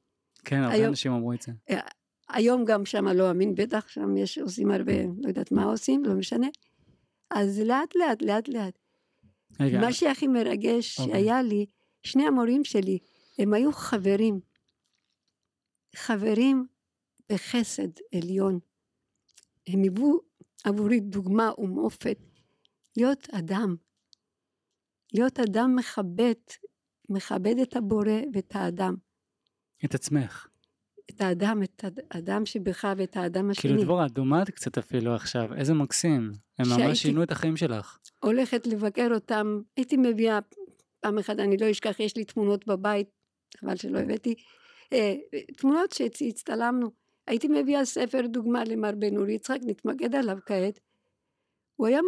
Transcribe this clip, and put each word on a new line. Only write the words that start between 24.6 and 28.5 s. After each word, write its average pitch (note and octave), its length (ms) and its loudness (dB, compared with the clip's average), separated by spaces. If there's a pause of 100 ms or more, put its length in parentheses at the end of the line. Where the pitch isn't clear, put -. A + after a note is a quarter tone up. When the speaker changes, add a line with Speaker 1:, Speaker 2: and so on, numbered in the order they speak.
Speaker 2:
להיות B3+ 260 2
אדם A#3 360 2
מכבד, A3+ 580 0 (760)
מכבד G3 540 -2
את B3+ 140 -2
הבורא G#3+ 440 0 (140)
ואת G3 220 -6